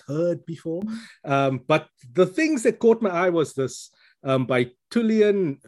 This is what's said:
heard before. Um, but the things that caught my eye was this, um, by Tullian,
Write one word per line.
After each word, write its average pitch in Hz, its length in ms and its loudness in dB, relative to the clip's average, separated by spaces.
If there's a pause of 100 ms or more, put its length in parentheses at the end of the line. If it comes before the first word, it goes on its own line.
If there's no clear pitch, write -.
heard 165 380 -4
before. 170 380 -10 (420)
Um, 139 420 -2
but 156 220 0 (240)
the 180 140 4
things 311 380 -2
that 226 140 2
caught 226 220 2
my 196 100 0
eye 180 200 0
was 160 240 0
this, - 360 -6 (320)
um, 131 220 0
by 123 260 0 (220)
Tullian, 208 640 2 (100)